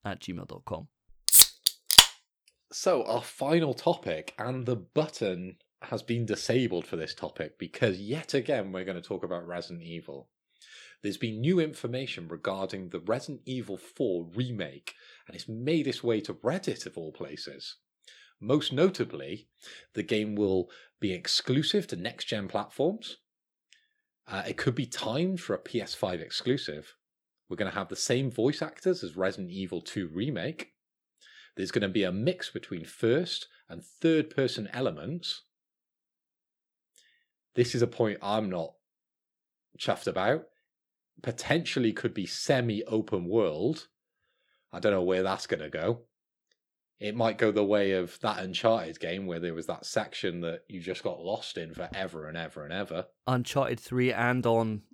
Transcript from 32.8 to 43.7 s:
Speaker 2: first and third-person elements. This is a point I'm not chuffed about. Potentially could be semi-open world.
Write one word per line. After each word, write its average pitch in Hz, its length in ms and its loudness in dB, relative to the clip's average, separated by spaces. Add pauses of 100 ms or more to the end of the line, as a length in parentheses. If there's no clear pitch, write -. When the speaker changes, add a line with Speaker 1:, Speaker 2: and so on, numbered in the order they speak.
Speaker 2:
first - 640 0 (220)
and - 120 -14
third-person 151 920 0
elements. 120 720 -4 (2000)
This 120 180 4
is 120 80 6
a 120 60 4
point 110 340 0
I'm 104 260 0
not 82 260 -4 (1040)
chuffed - 300 -2
about. 104 380 2 (760)
Potentially 131 720 0
could - 220 -4
be 98 100 -4
semi-open 110 1040 0
world. 98 640 2 (840)